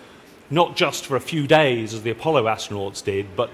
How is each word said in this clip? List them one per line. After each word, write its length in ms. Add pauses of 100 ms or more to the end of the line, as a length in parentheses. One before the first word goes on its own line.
(500)
not 280
just 280
for 120
a 20
few 280
days 460
as 80
the 100
Apollo 340
astronauts 580
did, 320
but 180